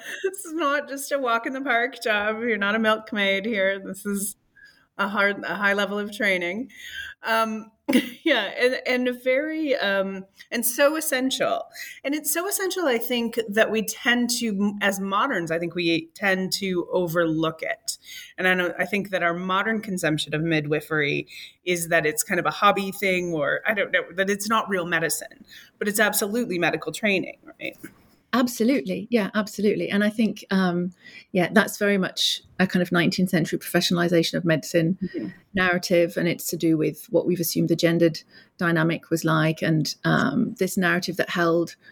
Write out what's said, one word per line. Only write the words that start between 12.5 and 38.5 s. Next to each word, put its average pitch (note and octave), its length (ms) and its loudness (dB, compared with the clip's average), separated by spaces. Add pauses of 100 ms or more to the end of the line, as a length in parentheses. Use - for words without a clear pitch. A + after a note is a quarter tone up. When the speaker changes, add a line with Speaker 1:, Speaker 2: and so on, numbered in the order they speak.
Speaker 1:
I B3 120 2
think, A#3 420 -2 (100)
that G#3 220 2
we A3 120 0
tend A#3+ 460 0 (100)
to, G#3 420 0
as G3 200 0
moderns, G3 500 -2
I E3 80 0
think E3+ 160 -6
we E3 400 0
tend F#3+ 380 0
to F#3 400 -2
overlook E3 680 0
it. - 360 -8 (400)
And F#3 100 0
I F#3 60 4
know, F3+ 260 2
I F#3 60 2
think G3 240 -2
that F3+ 120 0
our E3+ 120 2
modern G3 480 0
consumption D#3 520 -2
of D3+ 80 0
midwifery D3+ 840 0 (380)
is E3+ 240 -2
that E3 160 4
it's D3+ 180 0
kind F3+ 160 0
of D3+ 60 -4
a D#3 60 2
hobby G3 400 2
thing, F3+ 420 0
or D3 340 0
I A3 60 2
don't G3+ 180 0
know, F3 120 2 (120)
that F#3+ 140 0
it's G3+ 180 -2
not A3 220 0
real F#3 160 0
medicine, E3 580 -4 (340)
but G#3 120 -2
it's G3+ 100 -2
absolutely G3+ 600 0
medical D#3+ 340 -2
training, G3 440 -2 (220)
right? - 180 -10 (580)
Speaker 2:
Absolutely. A3+ 760 2
Yeah, G#3 240 2
absolutely. G3+ 540 0
And G3+ 140 2
I G#3 60 2
think, G#3+ 400 0
um, F3+ 420 2 (420)
yeah, F#3 180 2
that's G3+ 260 2
very G3+ 220 2
much - 420 -2 (180)
a F#3 60 6
kind F#3 160 0
of F3+ 100 0
nineteenth F3+ 380 2
century D#3+ 300 0
professionalization F3 760 2
of E3 100 -2
medicine E3 600 2
Speaker 1:
Mm-hmm. A#3+ 240 -6 (260)
Speaker 2:
narrative. F3+ 640 2
And E3+ 100 0
it's - 200 -2
to F3 100 -4
do D#3+ 180 4
with D3+ 360 -2
what E3+ 160 2
we've F3 120 0
assumed E3 300 0
the F3 60 4
gendered E3 480 2 (340)